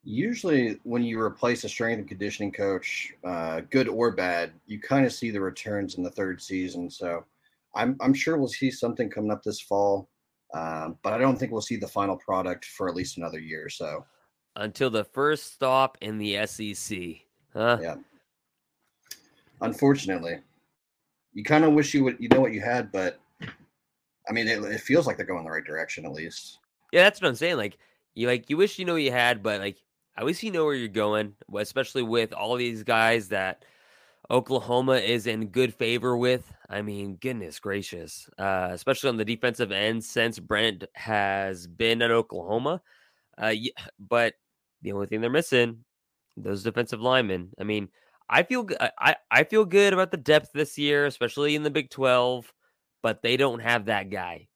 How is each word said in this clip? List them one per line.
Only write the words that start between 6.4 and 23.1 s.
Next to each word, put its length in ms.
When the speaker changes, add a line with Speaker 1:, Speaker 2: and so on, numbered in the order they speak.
Speaker 1:
season. 480
So 360
I'm, 260
I'm 120
sure 240
we'll 100
see 240
something 380
coming 220
up 120
this 160
fall, 500
um, 480
but 100
I 60
don't 180
think 140
we'll 100
see 140
the 120
final 300
product 480
for 240
at 60
least 220
another 220
year 240
or 60
so. 360
Speaker 2:
Until 340
the 140
first 500
stop 480
in 160
the 180
S 240
E 140
C, 540
huh? 260
Speaker 1:
Yeah. 160
Unfortunately, 800
you 100
kinda 260
wish 240
you 100
would, 160
you 100
know 120
what 120
you 80
had, 300
but 280